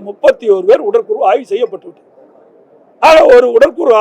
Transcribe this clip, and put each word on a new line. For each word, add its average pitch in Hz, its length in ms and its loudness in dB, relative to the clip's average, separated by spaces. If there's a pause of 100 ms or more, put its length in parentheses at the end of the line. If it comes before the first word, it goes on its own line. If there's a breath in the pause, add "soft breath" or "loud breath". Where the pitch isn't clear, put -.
முப்பத்தி 262 360 -4 (120)
ஓரு 180 140 -8
பேர் 254 200 0
உடற்கூறு 226 400 -4
ஆய்வு 247 220 -6
செய்யப்பட்டு 202 340 -10
விட்டது. - 160 -20 (1040)
ஆக 320 100 4 (160)
ஒரு 247 220 4
உடற்கூறு 285 460 0